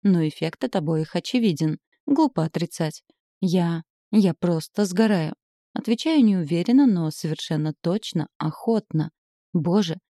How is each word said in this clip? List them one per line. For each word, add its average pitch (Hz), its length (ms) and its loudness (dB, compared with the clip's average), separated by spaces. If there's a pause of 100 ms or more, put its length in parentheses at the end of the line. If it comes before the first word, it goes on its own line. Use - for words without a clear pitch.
но 175 260 4
эффект - 360 -6
от 240 120 -4
обоих 160 400 -2
очевиден. 170 640 0 (280)
Глупо 277 380 0
отрицать. 160 580 -6 (380)
Я... 170 420 0 (300)
я 196 220 4
просто 175 500 -2
сгораю. 185 500 0 (380)
Отвечаю 269 500 0
неуверенно, 190 640 2
но 170 240 2
совершенно 156 720 -4
точно, 170 560 -4
охотно. 170 760 -4 (440)
Боже, 175 440 0 (220)